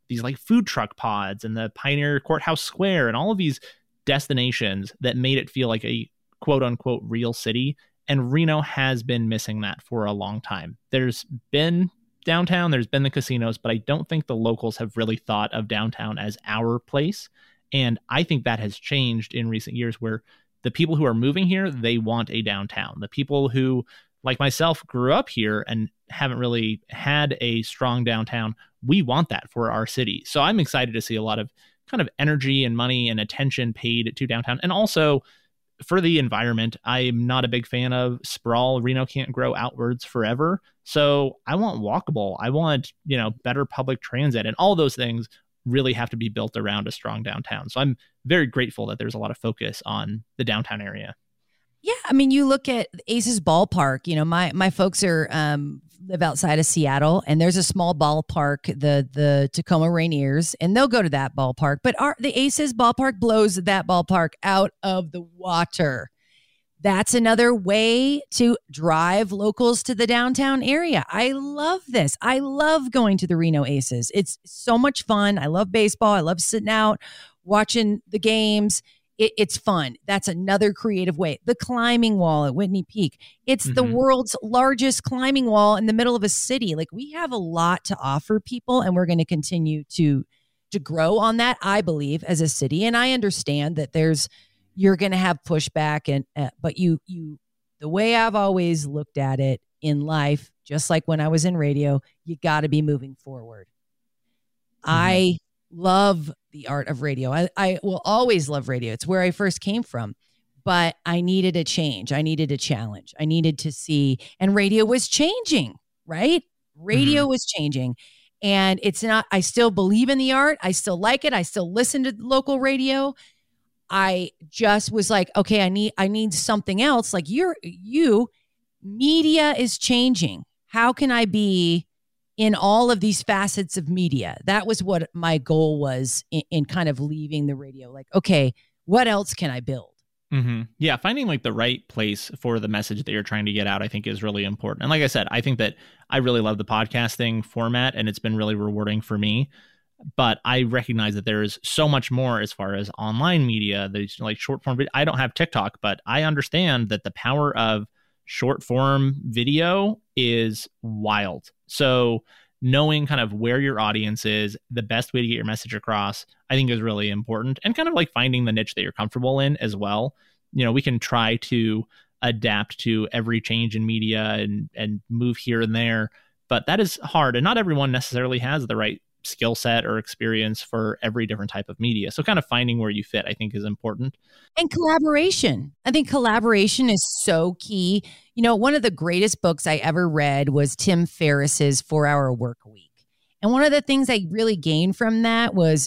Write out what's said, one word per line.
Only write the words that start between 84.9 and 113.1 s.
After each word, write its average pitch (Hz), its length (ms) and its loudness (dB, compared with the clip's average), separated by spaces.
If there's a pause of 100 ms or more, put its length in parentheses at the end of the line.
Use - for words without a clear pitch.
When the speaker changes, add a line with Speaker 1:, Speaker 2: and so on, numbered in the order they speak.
Speaker 2:
climbing 262 420 0
wall 214 320 6
in 208 80 0
the 220 80 2
middle 240 240 2
of 202 80 0
a 202 60 2
city. 233 440 -2
Like, 160 160 -4
we 277 220 -14
have 320 180 -6
a 247 60 -4
lot 170 480 2
to 196 160 -2
offer 147 400 0
people, 247 400 0
and 180 160 2
we're 180 80 4
gonna 165 220 2
continue 156 640 -2
to, 147 340 2 (460)
to - 80 -6
grow 160 400 2
on 226 180 2
that, 240 240 2
I 196 220 2
believe, 156 420 -2
as 165 160 0
a 160 80 2
city. 147 380 0
And 233 100 2
I 254 160 2
understand 160 640 -2
that 151 160 -4
there's, 156 380 2 (440)
you're 190 220 6
gonna 190 220 0
have 180 280 2
pushback, 151 640 0
and, 139 140 0 (100)
uh, 143 140 -2 (140)
but 165 160 -4
you, 170 260 4
you, 160 340 -14 (420)
the 151 100 -6
way 220 260 2
I've 226 200 2
always 180 500 2
looked 143 320 -6
at 135 200 0
it 135 220 0 (220)
in 147 180 0
life, 147 500 0 (140)
just 147 240 -4
like 160 180 0
when 156 140 0
I 151 80 0
was 160 160 2
in 180 140 0
radio, 143 420 2 (240)
you 165 180 -8
gotta 151 280 0
be 151 100 4
moving 135 360 -2
forward. 117 500 -20 (1160)
Speaker 1:
Mm-hmm. 156 80 -4
Speaker 2:
I 180 460 4 (360)
love 180 600 2 (200)
the 147 140 -18
art 139 220 -4
of 127 120 -6
radio. 131 320 -2
I, 170 240 0
I 190 280 0
will 185 200 -2
always 208 440 2
love 139 200 -4
radio. 120 240 -4
It's 117 140 -10
where 185 140 2
I 180 100 2
first 190 300 -2
came 220 240 -4
from. 110 320 -10 (480)
But 175 320 2 (100)
I 175 140 0
needed 185 360 2
a 170 60 0
change. 139 500 -4
I 147 100 0
needed 156 280 0
a 139 60 0
challenge. 107 640 -6